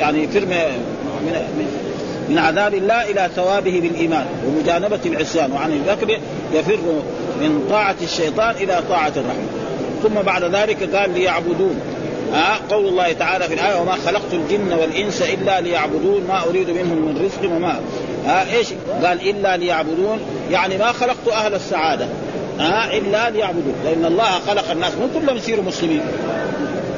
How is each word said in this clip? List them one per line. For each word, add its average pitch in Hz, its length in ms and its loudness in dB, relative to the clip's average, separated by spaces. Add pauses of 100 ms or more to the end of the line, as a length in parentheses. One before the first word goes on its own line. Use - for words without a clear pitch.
يعني 151 260 2
فر 202 140 2
من، 185 160 0 (1000)
من، 151 80 -2 (600)
من 156 100 4
عذاب 185 360 2
الله 208 280 2
إلى 196 340 0
ثوابه 185 440 2
بالإيمان 160 460 0 (200)
ومجانبة 170 600 0
العصيان. 151 460 0
وعن 143 180 0
أبي 147 100 0 (160)
بكر: 208 240 0 (340)
"يفر 160 240 2 (600)
من 151 300 2
طاعة 202 320 2
الشيطان 170 480 0
إلى 185 380 0
طاعة 151 280 2
الرحمن". 123 320 -2 (540)
ثم 214 200 4
بعد 185 220 2
ذلك 196 520 0
قال: 196 180 2
"ليعبدون". 175 640 2 (520)
ها؟ 185 280 2 (100)
قول 208 160 4
الله 180 260 2
تعالى 180 320 0
في 165 100 -2
الآية: 180 260 2
"وما 180 140 2 (120)
خلقت 196 260 0
الجن 180 400 0
والإنس 170 500 0
إلا 190 380 2
ليعبدون 170 680 2
ما 185 160 0
أريد 175 260 2
منهم 170 280 0 (100)
من 151 160 0
رزق 190 320 0
وما"، 165 240 0 (460)
ها؟ 180 300 2
إيش؟ 226 100 2 (360)
قال: 180 280 2
"إلا 196 260 2
ليعبدون"، 175 640 0 (320)
يعني 185 280 2
ما 233 140 4
خلقت 247 400 0
أهل 214 220 0
السعادة، 156 520 0 (520)
ها، 185 380 0
إلا 214 340 2
ليعبدون، 170 440 -2 (100)
لأن 165 200 2
الله 190 260 2 (160)
خلق 202 240 0
الناس، 170 240 0
مو 254 260 0
كلهم 269 160 2
يصيروا 208 280 -2
مسلمين. 160 380 0 (960)